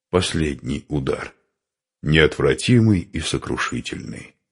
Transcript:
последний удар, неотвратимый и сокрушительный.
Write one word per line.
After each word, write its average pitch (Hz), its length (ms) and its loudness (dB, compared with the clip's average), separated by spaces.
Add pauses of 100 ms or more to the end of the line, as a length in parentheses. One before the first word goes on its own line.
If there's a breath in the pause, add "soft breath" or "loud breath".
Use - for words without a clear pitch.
(100)
последний 73 800 -2
удар, 67 460 -4 (680)
неотвратимый 78 1000 4
и 82 180 -8
сокрушительный. - 1200 -8 (140)